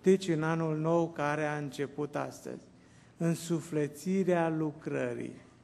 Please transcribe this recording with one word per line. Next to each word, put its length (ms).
Deci, 260
în 160
anul 340
nou 320
care 360
a 120
început 580
astăzi. 460
Însuflețirea 1300
lucrării. 920